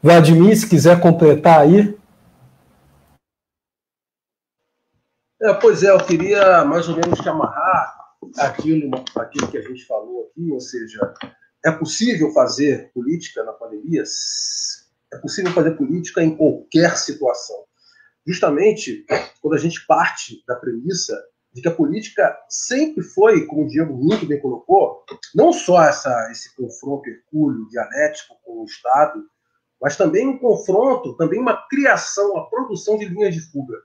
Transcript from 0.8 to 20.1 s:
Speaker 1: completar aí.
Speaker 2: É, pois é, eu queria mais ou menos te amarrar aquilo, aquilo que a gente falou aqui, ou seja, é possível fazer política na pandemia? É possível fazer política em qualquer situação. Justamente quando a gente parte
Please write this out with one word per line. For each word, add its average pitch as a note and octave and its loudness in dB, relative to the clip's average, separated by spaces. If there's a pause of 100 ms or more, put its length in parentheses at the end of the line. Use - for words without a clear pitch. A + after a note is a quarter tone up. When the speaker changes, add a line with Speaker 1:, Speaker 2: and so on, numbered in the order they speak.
Speaker 1:
completar D#3+ 6
aí. G3 6 (3500)
Speaker 2:
É, G#3+ 2
pois G#3 4
é, G3 4
eu F#3+ 8
queria F#3 4
mais E3 -2
ou E3 -4
menos E3 -2
te - -6
amarrar - -4 (400)
aquilo, C#3+ -2 (260)
aquilo A#2+ -6
que C3 -10
a A2 -8
gente B2+ -16
falou A#2+ -10
aqui, E3 -8
ou B2+ -6
seja, A2 -10 (520)
é D#3+ 0
possível D#3+ -4
fazer C3 0
política C3 -8
na A2 -12
pandemia? A2+ -8 (1080)
É - -16
possível F3+ -6
fazer D#3+ 0
política E3 -4
em D#3 0
qualquer D#3+ 0
situação. - -6 (680)
Justamente E3 -2 (380)
quando D3+ -2
a - 0
gente E3 -4
parte - -2